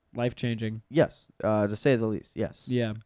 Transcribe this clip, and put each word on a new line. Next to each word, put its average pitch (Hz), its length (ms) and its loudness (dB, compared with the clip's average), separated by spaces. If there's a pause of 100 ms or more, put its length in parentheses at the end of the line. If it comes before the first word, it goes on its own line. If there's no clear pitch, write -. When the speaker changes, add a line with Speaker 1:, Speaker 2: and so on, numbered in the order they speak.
(140)
Speaker 1:
Life-changing. 113 760 -2
Speaker 2:
yes, - 420 0 (140)
uh, 107 220 4
to 104 100 -2
say 139 200 4
the 113 100 0
least, 107 280 -6
yes. - 340 -8
Speaker 1:
Yeah. 120 260 -2 (120)